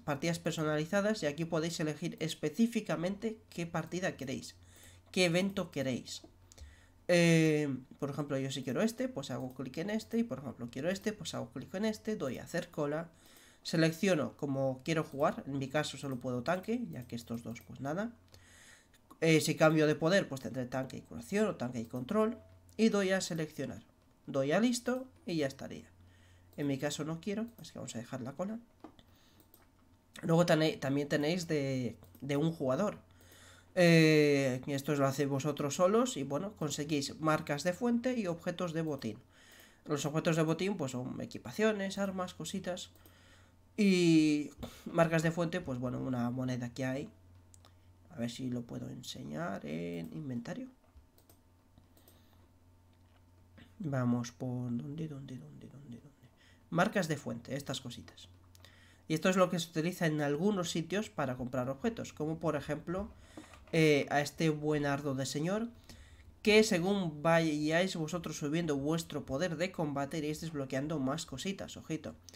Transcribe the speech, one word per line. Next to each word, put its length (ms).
partidas 340
personalizadas 840
y 40
aquí 180
podéis 340
elegir 420
específicamente 1160
qué 160
partida 500
queréis, 400
qué 140
evento 440
queréis. 520
Eh, 600
por 120
ejemplo, 280
yo 120
si 120
quiero 200
este, 260
pues 220
hago 240
clic 240
en 120
este 280
y, 60
por 160
ejemplo, 300
quiero 200
este, 220
pues 220
hago 180
clic 220
en 100
este, 320
doy 220
a 60
hacer 260
cola, 400
selecciono 720
como 480
quiero 200
jugar, 420
en 120
mi 100
caso 280
solo 200
puedo 260
tanque, 480
ya 160
que 100
estos 260
dos, 200
pues 180
nada. 320
Eh, 200
si 140
cambio 320
de 80
poder, 340
pues 120
tendré 260
tanque 300
y 60
curación 440
o 100
tanque 240
y 60
control 520
y 120
doy 240
a 80
seleccionar. 600
Doy 260
a 80
listo 460
y 100
ya 100
estaría. 440
En 80
mi 100
caso 280
no 160
quiero, 260
así 140
que 60
vamos 160
a 60
dejar 200
la 120
cola. 260
Luego 220
tane-, 320
también 320
tenéis 380
de, 500
de 160
un 140
jugador. 480
Eh, 880
y 60
esto 240
lo 100
hacéis 220
vosotros 480
solos 400
y, 80
bueno, 320
conseguís 640
marcas 420
de 100
fuente 460
y 80
objetos 460
de 100
botín. 360
Los 200
objetos 300
de 80
botín, 340
pues, 160
son 280
equipaciones, 760
armas, 380
cositas. 560
Y 720
marcas 380
de 80
fuente, 300
pues, 180
bueno, 220
una 300
moneda 440
que 100
hay. 240
A 60
ver 140
si 200
lo 120
puedo 260
enseñar 760
en 480
inventario. 540
Vamos 540
por... 440
¿dónde, 300
dónde, 320
dónde, 300
dónde, 320
dónde? 80
Marcas 380
de 80
fuente, 400
estas 240
cositas. 480
Y 80
esto 160
es 60
lo 120
que 100
se 120
utiliza 340
en 160
algunos 500
sitios 380
para 300
comprar 320
objetos, 420
como 260
por 180
ejemplo, 520
eh, 380
a 100
este 300
buenardo 640
de 100
señor, 440
que 220
según 580
vayáis 760
vosotros 400
subiendo 400
vuestro 480
poder 320
de 160
combate, 460
iréis 240
desbloqueando 560
más 260
cositas, 540
ojito. 360